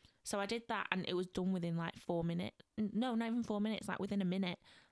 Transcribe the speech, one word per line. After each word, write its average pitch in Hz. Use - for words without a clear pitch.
So 202
I 202
did 226
that 202
and 185
it 180
was 180
done 185
within, 170
like, 165
four 170
minutes. 170
N-, 208
no, 240
not 226
even 233
four 208
minutes, 214
like, -
within 202
a 190
minute. 180